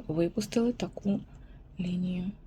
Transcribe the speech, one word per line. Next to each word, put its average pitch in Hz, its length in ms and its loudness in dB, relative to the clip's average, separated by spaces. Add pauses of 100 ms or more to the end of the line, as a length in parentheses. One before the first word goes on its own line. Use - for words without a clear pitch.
випустили 208 640 2
таку - 480 0 (600)
лінію 180 500 0 (160)